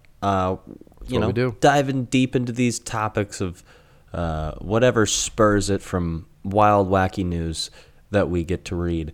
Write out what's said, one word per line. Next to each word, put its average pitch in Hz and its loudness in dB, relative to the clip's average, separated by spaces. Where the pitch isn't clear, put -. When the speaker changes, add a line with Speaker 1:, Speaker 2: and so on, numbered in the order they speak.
Speaker 1:
Uh, 95 0
Speaker 2:
That's - -14
Speaker 1:
you 123 -2
Speaker 2:
what 113 0
Speaker 1:
know, 107 0
Speaker 2:
we 95 0
do. 120 -2
Speaker 1:
diving 139 2
deep 127 0
into 123 -2
these 120 0
topics 107 -6
of, 90 -6
uh, 78 -4
whatever 113 2
spurs 104 2
it 98 0
from 85 -4
wild, 101 4
wacky 95 0
news 82 -4
that 95 2
we 87 -2
get 85 -4
to 95 -6
read. 85 -4